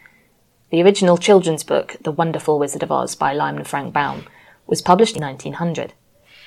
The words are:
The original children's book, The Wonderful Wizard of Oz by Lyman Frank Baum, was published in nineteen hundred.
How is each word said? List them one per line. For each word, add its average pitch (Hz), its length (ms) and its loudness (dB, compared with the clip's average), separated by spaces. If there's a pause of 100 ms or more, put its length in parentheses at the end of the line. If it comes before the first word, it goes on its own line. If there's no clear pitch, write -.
(680)
The 170 120 2
original 185 380 4
children's 170 440 4
book, - 380 -4
The 156 100 -4
Wonderful 156 460 -2
Wizard 143 240 -4
of - 100 -4
Oz 131 220 -2
by 139 180 -2
Lyman 147 320 -4
Frank 139 300 -8
Baum, 139 320 -4 (400)
was - 160 -2
published 202 340 4
in 160 60 -6
nineteen 139 320 -10
hundred. 156 400 -6 (540)